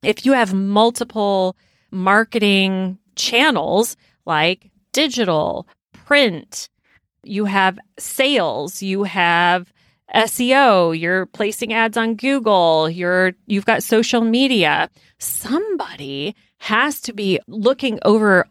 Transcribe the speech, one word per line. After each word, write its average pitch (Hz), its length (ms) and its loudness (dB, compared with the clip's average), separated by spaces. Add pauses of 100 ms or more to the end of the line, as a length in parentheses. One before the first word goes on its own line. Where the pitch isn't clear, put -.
If 208 240 -2
you 269 80 4
have 226 180 2
multiple 202 1040 0 (360)
marketing 190 1040 0 (180)
channels 233 800 0 (300)
like 165 460 -2 (200)
digital, 226 760 -2 (260)
print, - 760 -2 (540)
you 208 220 -4
have 196 320 0 (220)
sales, 185 840 -2
you 196 220 -4
have 175 680 0 (380)
S 220 300 0
E 247 160 2
O, 196 360 4
you're 170 360 -2
placing 220 460 -6
ads 226 220 0
on 226 200 -2
Google, 196 760 2
you're, 180 440 0 (120)
you've 202 200 -4
got - 180 0
social 233 380 0
media. 226 680 0 (300)
Somebody 214 1160 -6 (220)
has 254 440 -2
to 240 120 -12
be 196 340 -2
looking 233 560 -2
over 208 480 4